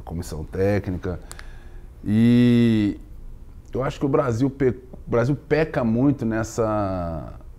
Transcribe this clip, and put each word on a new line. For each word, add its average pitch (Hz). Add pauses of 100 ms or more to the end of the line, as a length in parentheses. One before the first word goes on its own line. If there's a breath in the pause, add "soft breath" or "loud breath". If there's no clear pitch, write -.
comissão 80
técnica. 92 (840 loud breath)
E 117 (720)
eu 123
acho 143
que 151
o 139
Brasil 135
pe-, 131
o -
Brasil 120
peca 156
muito 127
nessa, 101 (260)